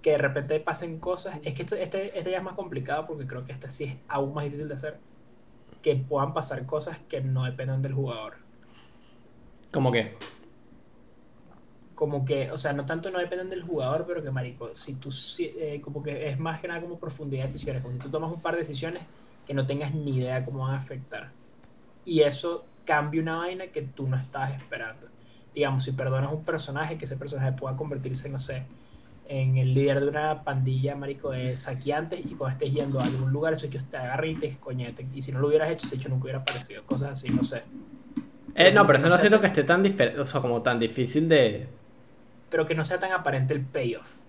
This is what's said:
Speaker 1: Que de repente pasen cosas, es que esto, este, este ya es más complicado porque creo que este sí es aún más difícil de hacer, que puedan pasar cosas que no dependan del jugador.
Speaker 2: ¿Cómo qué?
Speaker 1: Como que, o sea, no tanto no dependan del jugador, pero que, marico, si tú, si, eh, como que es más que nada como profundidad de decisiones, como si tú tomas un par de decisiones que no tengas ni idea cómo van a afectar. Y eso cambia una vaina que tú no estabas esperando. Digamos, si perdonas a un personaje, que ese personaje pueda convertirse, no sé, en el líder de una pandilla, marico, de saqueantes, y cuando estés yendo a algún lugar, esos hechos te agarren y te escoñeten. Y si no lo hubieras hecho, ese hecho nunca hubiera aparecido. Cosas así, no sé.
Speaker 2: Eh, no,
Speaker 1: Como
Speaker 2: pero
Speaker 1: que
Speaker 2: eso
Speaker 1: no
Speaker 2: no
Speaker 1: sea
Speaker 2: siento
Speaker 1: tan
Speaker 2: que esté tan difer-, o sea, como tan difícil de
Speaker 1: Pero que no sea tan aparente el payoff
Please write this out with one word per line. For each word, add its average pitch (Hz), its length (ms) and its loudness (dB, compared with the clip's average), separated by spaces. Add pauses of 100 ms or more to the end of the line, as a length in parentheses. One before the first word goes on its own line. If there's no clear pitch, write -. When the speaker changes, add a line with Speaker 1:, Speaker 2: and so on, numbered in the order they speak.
Speaker 1:
Que 160 80 4
de 147 80 4
repente 139 420 0
pasen 160 380 -6
cosas, 180 460 -6
es 147 100 -6
que 135 80 -6
esto, - 140 -4
este, 190 420 -4
este 180 120 -4
ya 185 80 -2
es 180 40 -4
más 202 120 -8
complicado 156 520 -4
porque 147 180 -8
creo 131 220 -10
que 131 60 -12
este 131 180 -12
sí - 140 -8
es 131 120 -8 (100)
aún 139 280 -2
más 147 100 -2
difícil 147 240 -6
de 143 60 -8
hacer, 147 240 -8 (840)
que 143 160 4
puedan 139 380 0
pasar 135 320 -4
cosas 156 420 -4
que 135 140 -4
no 131 220 0
dependan 131 360 -2
del 135 140 -2
jugador. 117 500 -4 (1300)
Speaker 2:
¿Cómo 131 180 4
qué? 110 240 0 (1800)
Speaker 1:
Como 143 280 0
que, 131 280 0
o 151 60 -6
sea, 143 140 -2
no 139 140 -4
tanto 165 240 -4
no 180 80 -4
dependan 180 320 -4
del 180 120 -6
jugador, 160 440 -2
pero 175 160 -4
que, 143 80 -6
marico, 123 420 -6
si - 240 -10
tú, 139 140 -10
si, - 460 -6
eh, 147 240 -4
como 147 200 -8
que 147 280 -4
es 135 100 -2
más 160 220 -2
que 180 80 -8
nada 170 120 -6
como 175 180 -8
profundidad 139 440 -6
de 135 60 -2
decisiones, 131 340 -6
como 127 120 -8
si 123 60 -6
tú 139 80 -10
tomas 156 220 -2
un 170 100 -8
par 165 140 -2
de 170 60 0
decisiones 160 420 -6 (440)
que 143 60 -8
no 135 140 0
tengas 143 260 -2
ni 143 260 -2
idea 127 260 0
cómo 135 160 -8
van 131 140 -2
a 139 40 -4
afectar. 131 540 -12 (720)
Y 160 160 4
eso 151 440 4 (200)
cambia 151 360 2
una 160 160 -2
vaina 185 320 -6
que 147 140 -6
tú 135 240 -8
no 131 100 0
estabas 135 400 -4
esperando. - 520 -10 (460)
Digamos, 135 300 2
si 135 80 -4
perdonas 131 380 0
a 156 40 -2
un 156 100 -6
personaje, 156 520 -2
que - 80 -8
ese 131 120 -8
personaje 135 360 -2
pueda 131 240 -4
convertirse, 135 520 -6
no 135 100 -6
sé, 131 260 -6 (640)
en 131 300 2
el 131 180 4
líder 139 260 6
de 139 80 2
una 151 360 0
pandilla, 131 500 0
marico, 139 360 -6
de 127 260 -2
saqueantes, 147 640 -2
y - 140 -8
cuando 131 180 -2
estés 135 200 0
yendo 135 280 0
a 123 40 2
algún 131 280 2
lugar, 156 220 2
esos 156 100 -6
hechos 135 260 -6
te 151 60 -8
agarren 135 360 -2
y - 40 -2
te 147 100 -4
escoñeten. 127 680 -8
Y 139 80 -8
si 135 100 -6
no 131 80 -2
lo 147 80 4
hubieras 156 220 4
hecho, 160 160 -4
ese 135 100 -6
hecho 131 120 -6
nunca 131 160 -2
hubiera 131 160 -6
aparecido. - 440 -2
Cosas 139 260 -2
así, 135 180 -6
no - 140 2
sé. 117 200 -2 (920)
Speaker 2:
Eh, 180 180 10
no, 208 100 10
Speaker 1:
Como - 40 10
Speaker 2:
pero 135 120 10
Speaker 1:
que - 0 -
Speaker 2:
eso 156 100 6
Speaker 1:
no 175 60 10
Speaker 2:
no - 20 -
Speaker 1:
sea - 40 8
Speaker 2:
siento 214 180 10
Speaker 1:
tan - 20 10
Speaker 2:
que 196 80 6
esté 143 160 4
tan 175 180 6
difer-, 196 360 4
o 139 80 0
sea, 135 140 0
como 120 220 2
tan 120 160 4
difícil 127 500 2
de 123 380 6 (840)
Speaker 1:
Pero 160 160 2
que 165 80 0
no 160 100 2
sea 180 160 0
tan 190 120 0
aparente 135 420 2
el 135 80 0
payoff 127 520 -4 (140)